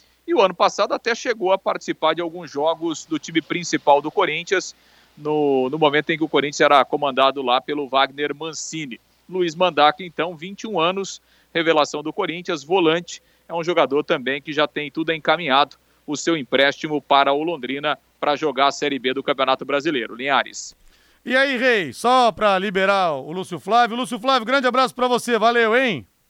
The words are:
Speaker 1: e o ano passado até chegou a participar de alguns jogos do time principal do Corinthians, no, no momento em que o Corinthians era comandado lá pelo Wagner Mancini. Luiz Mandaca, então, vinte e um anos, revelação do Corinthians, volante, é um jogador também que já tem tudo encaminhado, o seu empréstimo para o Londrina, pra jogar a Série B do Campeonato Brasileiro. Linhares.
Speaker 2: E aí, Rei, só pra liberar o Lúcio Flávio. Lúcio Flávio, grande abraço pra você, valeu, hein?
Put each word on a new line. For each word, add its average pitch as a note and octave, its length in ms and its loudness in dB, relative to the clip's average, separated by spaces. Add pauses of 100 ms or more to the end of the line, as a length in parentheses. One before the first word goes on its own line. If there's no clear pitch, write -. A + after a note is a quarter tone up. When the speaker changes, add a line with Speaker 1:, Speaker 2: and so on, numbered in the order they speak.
(260)
Speaker 1:
e E4+ 100 -2
o - 40 6
ano F#3+ 140 4
passado G3+ 400 0
até A#3+ 220 -4
chegou A3+ 360 -2
a F#3+ 60 4
participar F3 560 -2
de D#3+ 80 -4
alguns E3+ 280 -10
jogos D#3+ 560 -2
do D#3+ 120 -4
time D#3+ 240 -2
principal D3+ 600 2
do D3+ 100 -6
Corinthians, F3 600 -2 (440)
no, D3 520 0
no D#3 100 -6
momento D3+ 320 2
em D#3 60 -2
que D#3 60 -2
o D3+ 60 -2
Corinthians D3 320 0
era C#3+ 240 6
comandado C3+ 560 0
lá B2 180 0
pelo D3 300 -6
Wagner C#3 440 0
Mancini. D3+ 680 -10 (260)
Luiz F3 280 -2
Mandaca, D#3 480 2
então, E3+ 340 -6
vinte F#3+ 240 -14
e A3+ 60 -10
um G3 120 -4
anos, F#3 420 -2 (320)
revelação D#3 500 2
do D#3 100 -6
Corinthians, E3+ 500 -6
volante, E3+ 580 0 (280)
é E3 40 -8
um E3+ 100 -4
jogador D#3 400 2
também C3+ 380 -2
que D3+ 120 -12
já D3 140 0
tem D3 240 -10
tudo D#3+ 200 -4
encaminhado, D3+ 640 0 (300)
o D3 100 -4
seu E3 220 0
empréstimo C#3 640 0
para C#3 320 4
o D3 100 -2
Londrina, C#3+ 540 -4 (220)
pra D3 160 0
jogar C#3 320 0
a C3+ 40 4
Série C#3+ 280 -4
B B2 160 -2
do C3+ 80 -4
Campeonato C3 420 0
Brasileiro. C3+ 500 -4
Linhares. B2 600 -4 (500)
Speaker 2:
E B3 100 -2
aí, C4+ 220 2
Rei, G#3+ 360 0
só B3 380 4
pra G3+ 280 2
liberar F#3+ 540 0
o C#3 180 -8
Lúcio F3 280 -8
Flávio. A#3 380 2
Lúcio A#3+ 220 -6
Flávio, B3 260 0
grande C4+ 220 0
abraço C4 260 2
pra B3 140 -2
você, A#3+ 320 0
valeu, A3+ 360 2
hein? A3+ 300 0 (240)